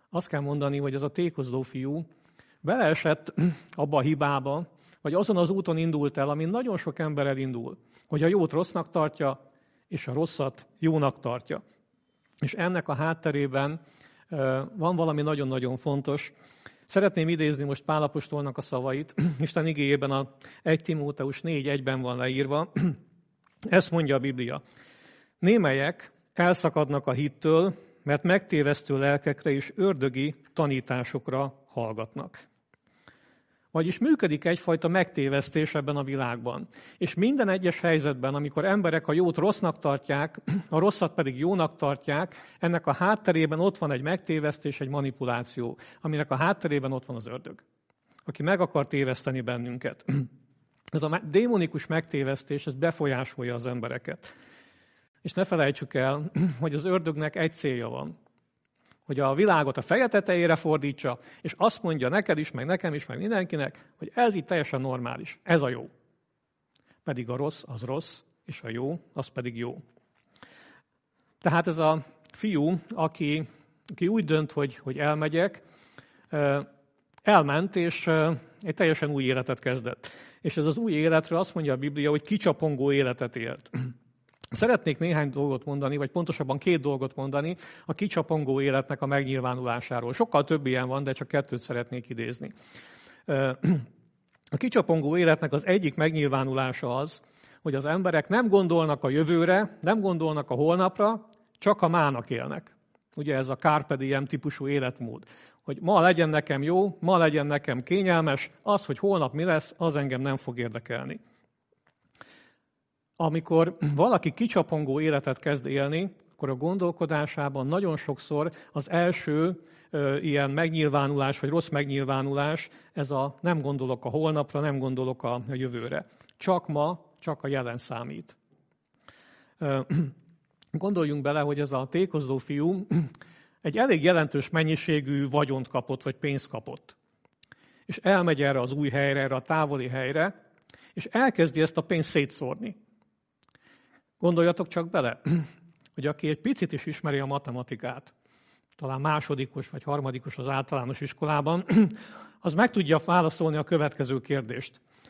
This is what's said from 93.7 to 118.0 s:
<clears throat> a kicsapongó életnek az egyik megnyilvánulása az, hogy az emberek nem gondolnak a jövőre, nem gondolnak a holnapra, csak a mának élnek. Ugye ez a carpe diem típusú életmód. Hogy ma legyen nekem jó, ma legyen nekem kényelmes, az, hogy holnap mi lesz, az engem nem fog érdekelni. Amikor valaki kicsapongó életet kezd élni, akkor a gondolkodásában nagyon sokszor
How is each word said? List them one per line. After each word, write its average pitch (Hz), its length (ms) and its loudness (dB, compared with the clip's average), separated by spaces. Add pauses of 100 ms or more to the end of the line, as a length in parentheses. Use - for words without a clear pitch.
<clears throat> - 580 -18
a - 20 0
kicsapongó 165 600 2
életnek 165 360 2
az - 140 -2
egyik 185 280 2
megnyilvánulása 135 1040 -2
az, 147 240 -6 (420)
hogy 147 120 -4
az 135 120 -4
emberek 165 420 0
nem 226 200 2
gondolnak 170 560 4
a 143 40 2
jövőre, 170 720 4
nem 208 200 2
gondolnak 160 500 0
a 135 40 -2
holnapra, 185 720 2 (300)
csak 208 240 2
a 175 60 6
mának 147 420 2
élnek. 127 460 -8 (400)
Ugye 147 200 -2
ez 131 120 -2
a 131 80 -4
carpe 151 400 2
diem 135 280 0
típusú 139 440 -6
életmód. 127 540 -4 (400)
Hogy - 180 -8
ma 180 200 4
legyen 170 280 6
nekem 147 340 0
jó, 180 380 2
ma 180 160 4
legyen 156 300 4
nekem 139 360 -2
kényelmes, 170 680 2 (120)
az, 202 220 0
hogy 139 140 -6
holnap 170 340 2
mi 156 120 -2
lesz, 160 320 0
az 165 200 0
engem 131 240 -2
nem 135 160 -2
fog 123 220 -8
érdekelni. 117 640 -8 (2000)
Amikor 165 560 2 (180)
valaki 175 360 4
kicsapongó 151 680 0
életet 147 380 0
kezd 139 280 -2
élni, 143 480 -2 (180)
akkor - 160 -6
a 135 60 -2
gondolkodásában 151 1120 -2
nagyon 170 300 0
sokszor 151 560 -4 (200)